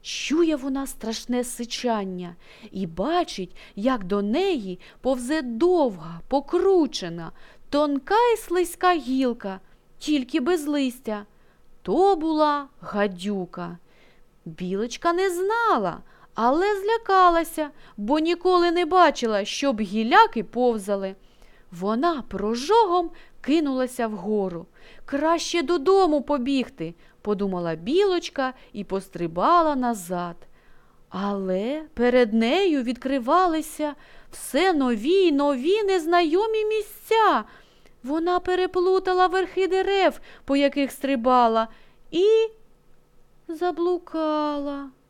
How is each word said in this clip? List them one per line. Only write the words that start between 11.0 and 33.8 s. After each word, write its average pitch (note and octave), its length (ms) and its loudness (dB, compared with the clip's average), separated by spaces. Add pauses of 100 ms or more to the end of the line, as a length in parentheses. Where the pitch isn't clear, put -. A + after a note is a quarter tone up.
То F#4+ 340 2
була D4+ 520 0 (140)
гадюка. F3+ 960 -4 (680)
Білочка G3 680 -4
не F#4+ 160 2
знала, F#4 680 0 (360)
але C4+ 320 2 (160)
злякалася, F#4 880 2 (280)
бо A#3+ 220 0
ніколи F4 520 2
не F4 140 2
бачила, C#4 600 2
щоб A3+ 360 -2
гіляки A3+ 600 2
повзали. G3+ 720 -2 (560)
Вона A3+ 560 -2
прожогом E4+ 840 0 (300)
кинулася B3+ 680 0
вгору. F#3+ 580 -4 (400)
«Краще D#4+ 560 0
додому E4 600 2
побігти», — B3 720 -4 (280)
подумала F#3 540 -2
білочка C#4+ 800 0 (200)
і G#3 100 -8
пострибала G3 920 0
назад. F3+ 600 -4 (720)
Але G3+ 760 -4 (100)
перед B3 400 4
нею C#4 500 2
відкривалися D4 1120 0 (360)